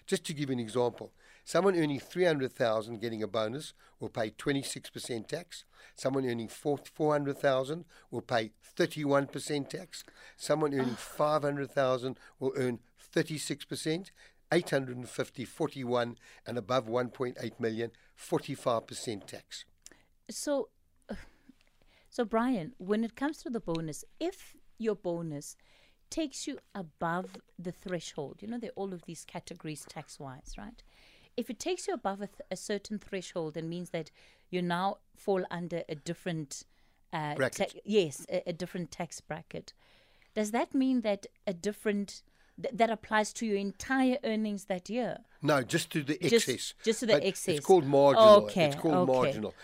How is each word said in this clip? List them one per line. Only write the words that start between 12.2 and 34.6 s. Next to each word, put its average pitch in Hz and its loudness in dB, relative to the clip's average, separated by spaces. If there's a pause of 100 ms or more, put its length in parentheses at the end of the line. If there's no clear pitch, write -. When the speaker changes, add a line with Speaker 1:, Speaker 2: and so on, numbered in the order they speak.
Speaker 1:
will 131 0
earn 127 0 (220)
thirty-six - -4
percent, 160 -4 (400)
eight 175 2
hundred 131 0
and 123 -10
fifty, - -6
forty-one, 123 -2 (300)
and 117 -4
above 120 0
one 120 0
point 123 -4
eight 113 -8
million, 117 0 (240)
forty-five 131 -2
percent 101 -8
tax. - -16 (680)
Speaker 2:
So, - -2 (1400)
so 247 -2
Brian, 226 0
when 208 0
it 220 -6
comes 294 -4
to 330 -8
the 233 -4
bonus, 165 -4 (140)
if - -6 (220)
your 220 -2
bonus 165 -6 (540)
takes - -4
you 277 -8 (160)
above 180 -6 (220)
the 180 -8
threshold, 165 -8
you 208 -12
know, 240 -8
there 226 -8
are - -12
all 196 -6
of 175 -12
these 165 -14
categories 165 -12
tax-wise, - -14
right? 220 -16 (540)
If 233 -4
it 226 -12
takes 349 -4
you 381 -2
above 196 -4
a, 202 -6
th-, - -20 (100)
a 185 -4
certain 208 -6
threshold 170 -6
and 165 -6
means 175 -8
that 160 -6 (400)
you 180 0